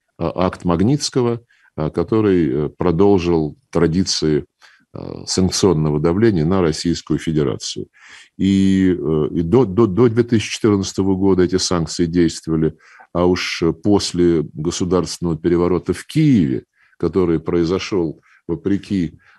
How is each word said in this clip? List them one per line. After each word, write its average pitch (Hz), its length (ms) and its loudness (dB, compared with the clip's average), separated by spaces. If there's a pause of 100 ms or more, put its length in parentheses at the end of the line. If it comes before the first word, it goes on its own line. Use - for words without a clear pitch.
(160)
А, 87 300 -4
акт - 180 -6
Магнитского, 117 760 0 (360)
э, 78 140 -4
который, 92 580 2
э, 71 200 -2
продолжил 85 880 2 (140)
традиции, 80 760 0 (500)
э, 50 320 -14
санкционного 80 720 2
давления 87 440 2
на 95 160 0
Российскую 78 580 -2
Федерацию. 73 720 -4 (500)
И, 95 580 2
э, 76 360 -2
и 87 100 -2
до, 104 220 2
до, 101 220 2
до 120 220 2
две 113 140 0
тысячи 113 300 -2
четырнадцатого 98 640 0
года 92 260 2
эти 87 140 0
санкции 87 500 -2
действовали, 80 720 0 (360)
а 87 120 0
уж 90 400 -2 (180)
после 87 600 2 (100)
государственного 85 840 -4
переворота 87 580 0
в - 120 -14
Киеве, 104 580 0 (340)
который 85 420 0
произошёл 85 800 -2 (260)
вопреки 92 720 -4 (200)